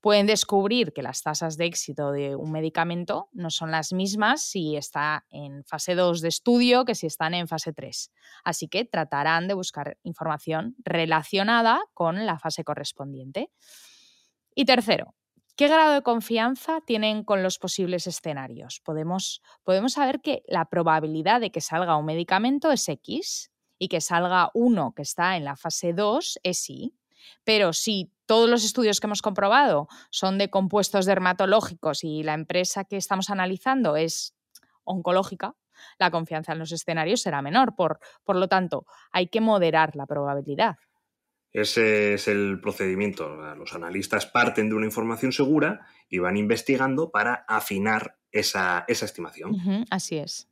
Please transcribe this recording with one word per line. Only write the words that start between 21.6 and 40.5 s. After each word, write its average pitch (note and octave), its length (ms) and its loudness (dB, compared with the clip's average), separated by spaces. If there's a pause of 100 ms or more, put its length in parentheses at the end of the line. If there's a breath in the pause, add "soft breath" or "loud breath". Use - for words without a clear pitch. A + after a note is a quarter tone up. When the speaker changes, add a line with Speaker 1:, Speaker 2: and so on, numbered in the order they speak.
Speaker 1:
salga E3 360 0
un D3+ 100 0
medicamento G#3 680 0
es - 160 0
X - 640 -8 (260)
y F#3+ 80 -4
que F3 140 -2
salga F3+ 520 2
uno A3 440 2
que D3 60 -10
está F3+ 340 -2
en D3+ 80 -4
la C#3 100 -6
fase E3+ 380 -4
dos G#3 500 0
es - 260 -2
Y. C#3+ 280 -10 (480 loud breath)
Pero G#3 280 4
si F#3+ 400 -2 (140)
todos A#3 240 6
los A#3 140 4
estudios G#3+ 340 2
que - 80 -4
hemos G#3 160 -4
comprobado G3+ 640 4 (240 loud breath)
son F#3+ 280 -2
de G3+ 120 2
compuestos F#3+ 560 2
dermatológicos F#3 960 2
y D#3 220 -6
la D3+ 100 -2
empresa F3+ 500 -2
que G3+ 120 -8
estamos F#3+ 340 -2
analizando F#3+ 640 0
es D#3+ 380 -2 (480)
oncológica, F#3 720 -2 (440 loud breath)
la F3+ 120 4
confianza E3 420 -4
en D#3 60 -6
los D#3+ 140 -8
escenarios E3 500 -2
será D3 180 -2
menor. G#3 360 2
Por, D#3+ 240 0 (240 loud breath)
por G3 100 0
lo F#3 140 2
tanto, F3+ 380 0 (260 soft breath)
hay F3+ 160 0
que A3 120 0
moderar E3 540 4
la C#3 120 -10
probabilidad. C#3+ 720 -2 (760)